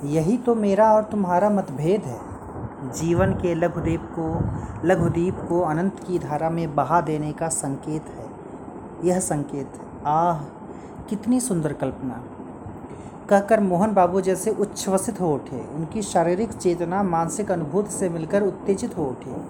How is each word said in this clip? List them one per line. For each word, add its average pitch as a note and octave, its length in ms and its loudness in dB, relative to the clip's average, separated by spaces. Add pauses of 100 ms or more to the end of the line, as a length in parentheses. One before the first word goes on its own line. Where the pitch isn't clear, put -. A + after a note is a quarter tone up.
"यही D#3+ 340 2
तो A#3+ 160 2
मेरा G#3 380 6
और G#3+ 100 6
तुम्हारा G3+ 480 2
मतभेद F3+ 520 2
है। A#2+ 180 -8 (720)
जीवन E3+ 400 2
के F3 220 0
लघुदीप E3 460 0 (180)
को, E3 240 -2 (420)
लघुदीप E3+ 520 4 (120)
को F3 120 2
अनंत E3+ 440 0
की F3+ 140 -2
धारा D3+ 320 0
में E3 240 -2
बहा D3 260 4
देने D3+ 320 -2
का D#3+ 160 -4
संकेत D3+ 540 -4
है, - 240 -12 (800)
यह F3+ 160 4
संकेत C#3+ 560 -4
है। - 300 -14
आह, D#3+ 320 4 (680)
कितनी A#3+ 320 0
सुंदर D#3+ 320 0
कल्पना," B2+ 500 -4 (1040)
कहकर G3+ 320 6
मोहन G3 340 4
बाबू F#3 260 6
जैसे F#3 300 0
उच्छ्वसित G3 720 0
हो E3 140 2
उठे। B2 400 -6
उनकी E3 280 -4
शारीरिक F3+ 500 2
चेतना F3 500 0
मानसिक F3 480 0
अनुभूति E3+ 400 0
से F#3+ 180 -2
मिलकर E3+ 340 0
उत्तेजित G3 560 -2
हो D#3 60 0
उठी। B2 320 -6 (140)